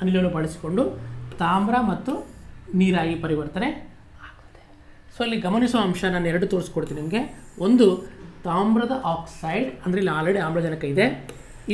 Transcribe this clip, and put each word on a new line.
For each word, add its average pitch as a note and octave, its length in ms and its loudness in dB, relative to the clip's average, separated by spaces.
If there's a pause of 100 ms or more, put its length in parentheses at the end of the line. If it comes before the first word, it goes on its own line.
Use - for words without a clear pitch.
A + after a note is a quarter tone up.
ಅನಿಲವನ್ನು F#3 360 2
ಬಳಸಿಕೊಂಡು D#3+ 460 -2 (580)
ತಾಮ್ರ G3 340 2 (160)
ಮತ್ತು F3 200 -4 (680)
ನೀರಾಗಿ F3 440 4
ಪರಿವರ್ತನೆ D#3 460 -2 (580)
ಆಗುತ್ತೆ. - 340 -20 (520)
So - 120 -20
ಅಲ್ಲಿ A3+ 120 -2 (100)
ಗಮನಿಸುವ A#3 400 2
ಅಂಶ F3+ 160 0 (120)
ನಾನು F3 180 0
ಎರಡು F3 200 0
ತೋರಿಸ್ಕೊಡ್ತೀನಿ D#3 480 -4
ನಿಮಗೆ. E3+ 200 -2 (440)
ಒಂದು A#3 220 10 (600)
ತಾಮ್ರದ A3 480 2 (200)
ಆಕ್ಸೈಡ್, E3+ 540 -4 (160)
ಅಂದರೆ F#3 160 0
ಇಲ್ಲಿ F3 160 2
already F3+ 300 2
ಆಮ್ಲಜನಕ E3 360 -2 (120)
ಇದೆ, G3+ 120 4 (680)